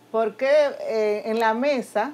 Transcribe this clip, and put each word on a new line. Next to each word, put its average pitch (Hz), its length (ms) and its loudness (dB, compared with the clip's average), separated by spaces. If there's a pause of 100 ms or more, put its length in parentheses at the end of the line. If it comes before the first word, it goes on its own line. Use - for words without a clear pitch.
(120)
Porque, 226 380 -2 (320)
eh, 214 440 0
en 220 140 -2
la 220 140 2
mesa 254 600 -2